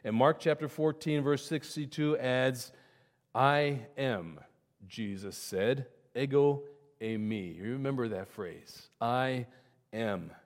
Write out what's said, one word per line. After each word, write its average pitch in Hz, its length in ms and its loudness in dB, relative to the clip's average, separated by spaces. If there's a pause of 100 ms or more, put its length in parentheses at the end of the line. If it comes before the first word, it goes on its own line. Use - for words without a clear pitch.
And 110 120 0
Mark 143 240 6
chapter 151 280 2
fourteen, 151 540 0
verse 139 240 2
sixty-two 151 720 -2
adds, 127 540 0 (640)
"I 143 500 2 (100)
am," 92 440 -2 (480)
Jesus 101 500 -8
said, 120 480 0 (300)
"Ego 143 480 4 (360)
eimi." 107 580 -4
You 107 160 -6
remember 135 340 -2
that 95 220 -4
phrase, - 600 -12 (100)
"I 127 460 0 (480)
am." 101 380 -4 (140)